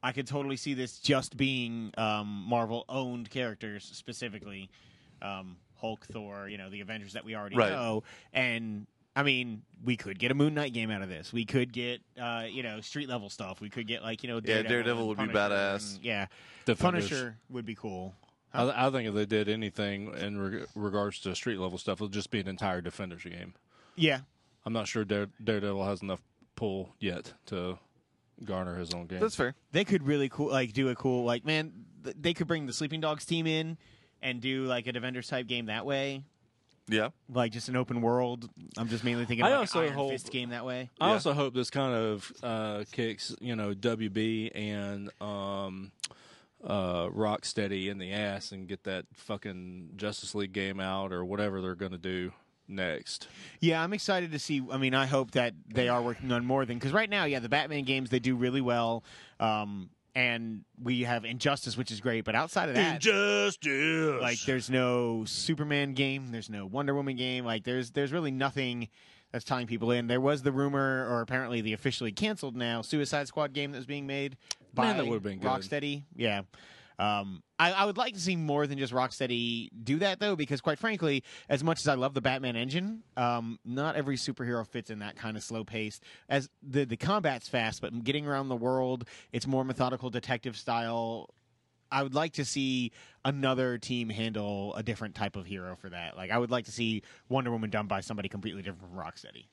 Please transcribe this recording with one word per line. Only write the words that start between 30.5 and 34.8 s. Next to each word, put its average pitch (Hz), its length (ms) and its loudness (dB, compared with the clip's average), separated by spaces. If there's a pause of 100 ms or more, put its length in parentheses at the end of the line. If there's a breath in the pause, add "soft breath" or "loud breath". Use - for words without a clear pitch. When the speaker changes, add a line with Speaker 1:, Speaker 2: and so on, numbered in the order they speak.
Speaker 1:
do 131 160 4
a 123 60 0
cool, 127 300 2
like, 120 200 2
man, 156 280 0 (300)
th-, 127 160 -8
they 170 140 2
could 165 140 -2
bring 160 180 0
the 123 80 -6
Sleeping 156 280 -2
Dogs 151 240 -2
team 165 200 2
in 160 320 2 (440 soft breath)
and 127 200 -2
do, 131 240 0
like, 123 220 0